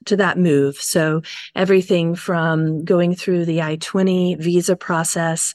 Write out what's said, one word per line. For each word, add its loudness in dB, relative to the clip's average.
to 0
that 2
move. 2
So 0
everything 2
from -2
going 2
through -2
the 0
I -2
twenty 0
visa 2
process, -2